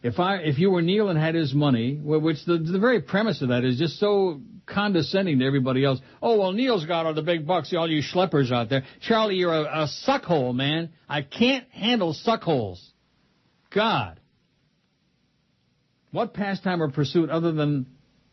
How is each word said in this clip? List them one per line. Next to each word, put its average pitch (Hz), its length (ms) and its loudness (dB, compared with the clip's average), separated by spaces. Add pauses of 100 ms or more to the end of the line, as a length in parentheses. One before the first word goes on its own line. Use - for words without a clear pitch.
If 120 160 -4
I, 190 180 2
if 151 220 -2
you 190 100 6
were 180 140 2
Neil 202 260 2
and 170 80 0
had 160 160 0
his 160 180 0
money, 135 440 2
wh-, 151 260 0
which 156 240 -2
the, 170 120 2
the 165 200 -2
very 220 240 2
premise 196 400 -2
of 131 80 -2
that 123 140 2
is 127 160 0
just 165 200 -2
so 196 420 0 (260)
condescending 190 720 0
to 127 60 2
everybody 131 400 0
else. 135 140 0 (240)
"Oh, 226 160 4
well, 185 120 2
Neil's 220 340 0
got 165 200 -2
all 160 80 -2
the 156 80 -4
big 160 240 -2
bucks, 165 280 -2
all 165 160 0
you 156 120 0
schleppers 147 500 0
out 117 180 0
there." 131 140 -2 (180)
Charlie, 220 340 0
you're 180 180 0
a, 151 300 -2
a 147 40 -2 (200)
suckhole, 151 480 0
man. 151 340 -2 (180)
I 147 140 -4
can't 247 480 0
handle 196 460 -2
suckholes. 127 680 -2 (920)
God. 151 460 -2 (1900)
What 208 220 -2
pastime 190 480 -2
or 156 80 0
pursuit 151 400 2
other 165 220 0
than 147 360 0 (460)